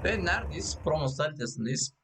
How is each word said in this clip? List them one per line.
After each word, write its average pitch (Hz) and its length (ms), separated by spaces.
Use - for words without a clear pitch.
Ve 190 220
neredeyiz? 185 580
Promos 151 360
haritasındayız. 143 720